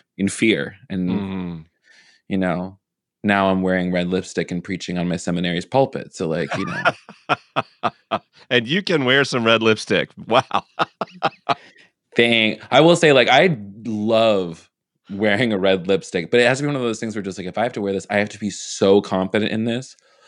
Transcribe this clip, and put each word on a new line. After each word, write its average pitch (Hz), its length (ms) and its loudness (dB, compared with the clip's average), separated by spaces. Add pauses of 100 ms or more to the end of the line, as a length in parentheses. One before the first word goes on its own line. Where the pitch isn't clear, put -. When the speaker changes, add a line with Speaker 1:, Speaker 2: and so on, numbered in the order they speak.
(180)
Speaker 1:
in 95 100 0
fear. 92 480 0 (140)
And, 92 180 -4
Speaker 2:
Mm-hmm. 92 540 -6 (640)
Speaker 1:
you 98 100 -2
know, 92 400 -4 (460)
now 101 260 2
I'm 95 120 0
wearing 92 300 0
red 90 160 -2
lipstick 90 440 -4
and 87 120 -6
preaching 90 340 -8
on 87 100 -2
my 85 80 -2
seminary's 87 500 -4
pulpit. - 480 -2
So, 87 140 -6
like, 80 280 -4
you 98 100 -6
know. - 280 -2 (340)
Speaker 2:
<laughs> - 920 -6 (280)
And 123 180 2
you 180 140 -2
can 156 240 0
wear 135 180 4
some 123 200 -2
red 113 180 4
lipstick. 107 480 0 (180)
Wow. - 380 0 (120)
<laughs> - 1400 -8
Speaker 1:
Dang. 117 440 2 (100)
I 127 120 6
will 170 140 6
say, 160 160 4
like, 120 180 6
I 151 260 4 (300)
love 107 840 0 (400)
wearing 107 420 0
a 98 60 0
red 95 300 2
lipstick, 90 420 -2
but 120 100 4
it 120 60 4
has 131 120 2
to 143 60 -4
be - 40 -2
one 143 80 -2
of 127 60 -4
those 113 180 -4
things 113 160 -8
where 104 60 -4
just, 92 160 -8
like, 90 80 -10
if 90 120 -6
I 104 60 0
have 123 100 -4
to 117 80 -6
wear 98 120 -2
this, 92 160 -6
I 104 80 0
have 104 120 0
to - 80 -16
be 104 120 -6
so 101 500 2
confident 101 520 -2
in 110 120 -2
this, 120 320 -6 (320)